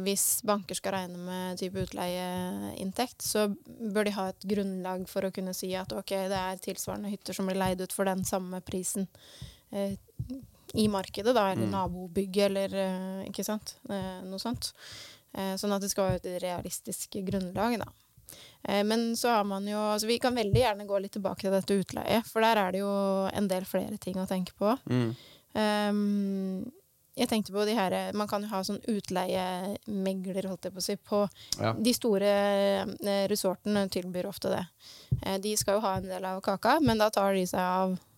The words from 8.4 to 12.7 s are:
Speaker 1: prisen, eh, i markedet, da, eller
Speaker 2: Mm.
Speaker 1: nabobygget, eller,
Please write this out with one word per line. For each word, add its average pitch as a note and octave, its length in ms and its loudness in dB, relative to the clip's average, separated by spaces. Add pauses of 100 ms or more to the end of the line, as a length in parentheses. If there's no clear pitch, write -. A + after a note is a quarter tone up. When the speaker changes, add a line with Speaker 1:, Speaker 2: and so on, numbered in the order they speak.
Speaker 1:
prisen, F#3 480 -2 (640)
eh, G3 240 -2 (800)
i A3 100 6
markedet, G3+ 480 0
da, G#3 200 8
eller F#3 100 2
Speaker 2:
Mm. F#3+ 140 2
Speaker 1:
nabobygget, F#3 720 0
eller, G3 260 -2